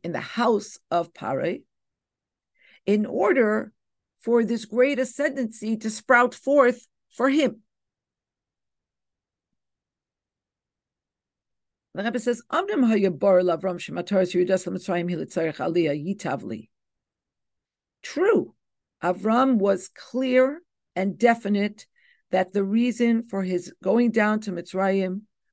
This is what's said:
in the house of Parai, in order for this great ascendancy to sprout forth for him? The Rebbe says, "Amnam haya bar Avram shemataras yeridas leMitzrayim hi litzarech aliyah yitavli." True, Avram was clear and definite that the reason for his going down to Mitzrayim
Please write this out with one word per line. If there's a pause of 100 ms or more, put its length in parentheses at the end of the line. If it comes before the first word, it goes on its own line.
in
the
house (120)
of
Parai, (1200)
in
order (480)
for
this
great
ascendancy
to
sprout
forth (240)
for
him? (4000)
The
Rebbe
says, (100)
"Amnam
haya
bar
Avram
shemataras
yeridas
leMitzrayim
hi
litzarech
aliyah
yitavli." (1300)
True, (480)
Avram
was
clear (320)
and
definite (440)
that
the
reason
for
his (100)
going
down
to
Mitzrayim (300)